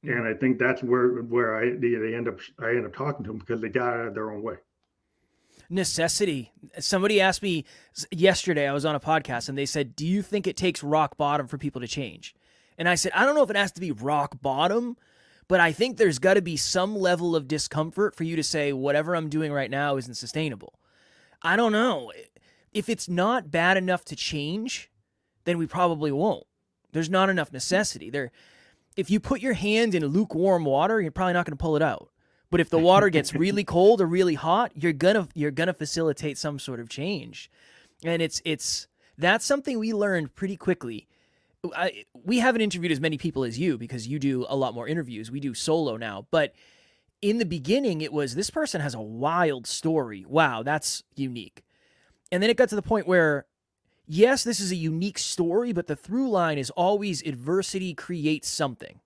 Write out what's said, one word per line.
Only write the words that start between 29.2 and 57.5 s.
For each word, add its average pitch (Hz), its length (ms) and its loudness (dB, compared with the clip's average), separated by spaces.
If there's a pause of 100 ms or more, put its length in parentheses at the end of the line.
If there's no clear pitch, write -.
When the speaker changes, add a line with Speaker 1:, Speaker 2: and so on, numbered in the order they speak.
Speaker 1:
your 240 140 0
hand 214 420 2
in 156 100 0
lukewarm 175 580 2
water, 160 360 2
you're 165 100 -2
probably 185 220 -2
not 175 120 2
gonna 151 120 -8
pull 160 180 0
it 151 80 4
out. 131 280 -2 (380)
But 175 120 2
if 160 100 0
the 165 80 4
water 190 320 8
gets 156 240 0
Speaker 2:
<laughs> - 0 -
Speaker 1:
really 196 300 2
cold 196 360 6
or 180 60 6
really 175 280 2
hot, 175 420 0
you're 160 160 0
gonna, 175 420 2
you're 147 160 0
gonna 160 240 -2
facilitate 156 640 -4
some 147 220 -6
sort 127 200 -10
of 117 80 -14
change. 139 600 -8 (540)
And 165 180 0
it's, 160 220 -4
it's, - 420 -4 (320)
that's 175 260 2
something 277 360 0
we 220 120 -2
learned 196 440 0
pretty 196 200 -6
quickly. 123 520 -4 (640)
I, 165 300 -4 (100)
we 240 240 0
haven't 233 220 4
interviewed 180 320 0
as 135 80 0
many 156 180 0
people 135 240 -2
as 117 160 -4
you 156 200 0
because 120 280 -8
you 143 140 -4
do 131 280 0
a 139 60 -4
lot 127 200 0
more 117 120 -10
interviews. 123 460 -6
We 139 80 -2
do 135 140 -4
solo 156 420 0
now. 110 340 -10
But 151 240 2 (680)
in 208 180 2
the 220 80 2
beginning, 170 560 0
it 151 100 -6
was, 139 240 -2
"This 202 140 -4
person 294 300 -4
has 143 140 -4
a 117 60 -8
wild 135 680 0
story. 120 600 -2
Wow, 135 340 2
that's 147 400 -2 (140)
unique." 123 480 -8 (680)
And 180 100 0
then 214 100 4
it 233 60 2
got 247 120 4
to 214 80 -4
the 202 60 -2
point 208 260 0
where, 160 380 4 (600)
yes, 220 380 4
this 214 160 -2
is 190 100 -4
a 185 60 -2
unique 160 420 -4
story, 196 540 0
but 170 160 -4
the 196 80 -4
through 247 340 -4
line 165 280 2
is 123 120 -4
always 196 520 0
adversity 170 720 -4